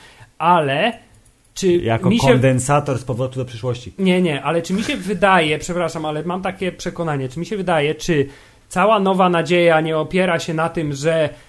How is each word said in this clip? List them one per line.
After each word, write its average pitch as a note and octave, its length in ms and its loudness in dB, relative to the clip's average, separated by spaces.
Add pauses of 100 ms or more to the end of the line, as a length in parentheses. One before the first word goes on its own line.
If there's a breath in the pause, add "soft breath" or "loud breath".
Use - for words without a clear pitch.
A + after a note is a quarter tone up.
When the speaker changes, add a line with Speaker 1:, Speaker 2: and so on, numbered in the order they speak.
(380 loud breath)
Speaker 1:
ale E3 560 2 (600)
czy - 140 -2 (100)
Speaker 2:
Jako F3 320 0
Speaker 1:
mi A3+ 100 4
się - 80 4
Speaker 2:
kondensator C3 680 2
z - 60 -10
powrotu B2+ 360 -6
do B2+ 60 -6
przyszłości. A#2+ 540 -8
Speaker 1:
Nie, F#3 220 2
nie, D3+ 220 -2
ale E3 180 0
czy F3 120 -6
mi G#3+ 100 -2
się C#4+ 140 -4
wydaje, F3+ 640 2
przepraszam, E3 460 -4
ale D3+ 180 -6
mam F3+ 180 -6
takie G3 300 -4
przekonanie, E3 580 -6
czy D#3+ 100 -12
mi E3+ 60 -8
się G#3+ 120 -6
wydaje, D#3+ 380 0
czy D3+ 300 0 (440 loud breath)
cała G#3 300 2
Nowa F#3+ 300 2
Nadzieja E3+ 520 4
nie D#3+ 160 -2
opiera F3 420 0
się - 140 -6
na D#3+ 160 -2
tym, D#3 240 -4
że D3+ 360 0 (200 loud breath)